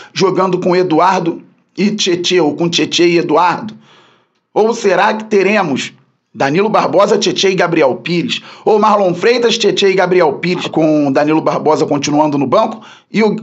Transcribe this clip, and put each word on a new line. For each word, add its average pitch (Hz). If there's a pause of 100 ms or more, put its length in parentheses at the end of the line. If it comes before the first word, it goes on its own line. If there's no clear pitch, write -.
(140)
jogando 180
com 180
Eduardo 175 (360)
e 202
Tietê, 180
ou 151
com 165
Tietê 165
e 175
Eduardo? 151 (800)
Ou 220
será 202
que 214
teremos 190 (400)
Danilo 151
Barbosa, 190
Tietê 190
e 190
Gabriel 160
Pires? - (240)
Ou 214
Marlon 208
Freitas, 233
Tietê 196
e 185
Gabriel 180
Pires, 175
com 151
Danilo 151
Barbosa 143
continuando 147
no 139
banco 220 (280)
e 214
o, 208